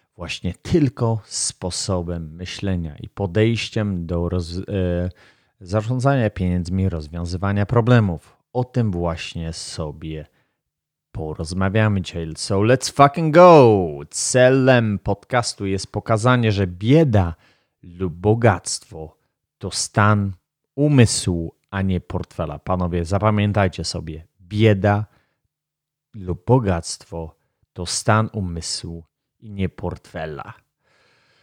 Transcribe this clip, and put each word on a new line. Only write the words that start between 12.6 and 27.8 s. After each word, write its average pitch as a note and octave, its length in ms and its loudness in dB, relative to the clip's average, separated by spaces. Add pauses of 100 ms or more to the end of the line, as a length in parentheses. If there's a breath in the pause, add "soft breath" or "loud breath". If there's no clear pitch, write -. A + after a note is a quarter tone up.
fucking C#3+ 400 4
go! C3+ 560 8 (200)
Celem B2+ 920 4
podcastu - 680 -4
jest F#2+ 260 -4
pokazanie, A2+ 600 2
że G2 160 0
bieda G#2 680 2 (480 soft breath)
lub F2 300 -6
bogactwo F#2 1040 0 (400)
to F#2 140 -10
stan G#2 640 0 (420)
umysłu, A2+ 800 2 (140)
a G2 120 -6
nie F#2+ 180 0
portfela. E2 600 -8
Panowie, F2 460 -2
zapamiętajcie G2+ 800 0
sobie: D#2+ 440 -10 (140)
bieda G#2 640 2 (1120)
lub F2+ 300 -8
bogactwo F2 920 0 (380)
to F2 120 -10